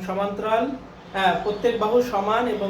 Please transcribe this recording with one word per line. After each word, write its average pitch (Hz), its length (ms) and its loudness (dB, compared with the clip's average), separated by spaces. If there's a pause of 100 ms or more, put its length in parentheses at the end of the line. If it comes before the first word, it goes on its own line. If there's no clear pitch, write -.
সমান্তরাল, 202 580 0 (480)
হ্যাঁ, 190 200 2 (100)
প্রত্যেক 214 360 0
বাহু 208 220 2
সমান 214 460 2
এবং 202 220 -2